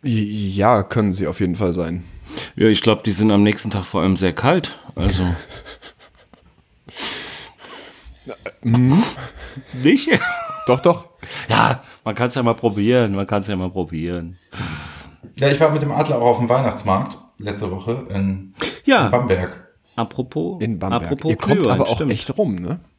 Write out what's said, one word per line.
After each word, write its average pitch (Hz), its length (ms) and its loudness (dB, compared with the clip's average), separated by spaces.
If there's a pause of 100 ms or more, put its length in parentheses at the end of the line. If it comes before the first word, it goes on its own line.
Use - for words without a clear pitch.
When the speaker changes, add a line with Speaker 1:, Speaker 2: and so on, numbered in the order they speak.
Speaker 1:
Ja, 104 800 2
können 104 300 0
sie 92 140 -2
auf 82 140 -4
jeden 90 160 0
Fall 95 180 0
sein. 87 300 -4 (520)
Speaker 2:
Ja, 110 120 4
ich 104 120 4
glaub, 107 240 2
die 107 80 0
sind 107 180 4
am 101 120 6
nächsten 104 280 2
Tag 98 140 -4
vor 92 160 -4
allem 92 160 4
sehr 90 160 0
kalt, 160 460 0 (160)
also. 92 300 0 (3500)
Speaker 1:
Mhm. 127 400 4 (800)
Speaker 2:
Nicht? 202 260 6 (580)
Speaker 1:
Doch, 127 140 4
doch. 175 280 2 (400)
Speaker 2:
Ja, - 340 2 (220)
man 110 100 -4
kann's 120 200 -2
ja 131 80 -2
mal 117 120 2
probieren, 110 600 2
man 98 120 -2
kann's 101 220 -2
ja 101 80 -4
mal 92 140 -4
probieren. 85 680 -6 (1000)
Speaker 3:
Ja, 139 100 2
ich 143 120 2
war 156 100 6
mit 147 120 0
dem 143 80 -2
Adler - 300 0
auch 120 120 4
auf 113 60 2
dem 120 100 0
Weihnachtsmarkt 110 680 0 (200)
letzte 101 320 -6
Woche 113 400 -6
in, 98 440 -4 (300)
Speaker 2:
Ja. 226 220 6
Speaker 3:
in 98 40 2
Bamberg. 120 580 0 (280)
Speaker 2:
Apropos, 151 680 -6
Speaker 1:
In 107 160 -2
Bamberg. 98 260 -2
Speaker 2:
apropos 160 260 -2
Speaker 1:
Ihr 107 60 2
kommt 143 200 2
Speaker 2:
Glühwein, 165 240 2
Speaker 1:
aber 98 100 2
auch 117 60 0
Speaker 2:
stimmt. 143 160 0
Speaker 1:
echt - 260 -4
rum, 151 180 0
ne? 165 240 -6 (180)